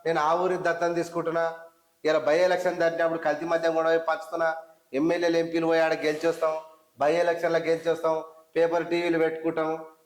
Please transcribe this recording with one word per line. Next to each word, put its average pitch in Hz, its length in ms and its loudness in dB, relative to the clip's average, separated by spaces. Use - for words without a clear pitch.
నేను 160 140 0
ఆ 156 140 2
ఊరి 180 240 2
దత్తం 170 360 0
తీసుకుంటున్నా, 165 600 -2
ఇలా 156 140 4
బై 147 200 2
ఎలక్షన్ 180 400 2
దాటినప్పుడు 165 400 0
కల్తీ 151 260 -2
మద్యం 165 280 0
కూడా 160 140 0
పోయి 165 120 4
పంచుతున్నా, 160 580 -2
ఎమ్మెల్యేలు, 170 440 2
ఎంపీలు 165 280 0
పోయి 160 160 4
ఆడ 160 120 2
గెలిచొస్తాం, 160 640 -2
బై 147 160 2
ఎలక్షన్లో 170 440 0
గెలిచొస్తాం, 160 640 0
పేపర్ 165 320 2
టీవీలు 170 300 0
పెట్టుకుంటాం, 160 680 -2